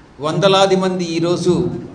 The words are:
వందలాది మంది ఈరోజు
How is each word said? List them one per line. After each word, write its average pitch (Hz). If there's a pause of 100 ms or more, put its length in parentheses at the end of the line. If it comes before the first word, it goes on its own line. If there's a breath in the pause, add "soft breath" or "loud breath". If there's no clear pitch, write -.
(200)
వందలాది 190
మంది 185
ఈరోజు 165 (260)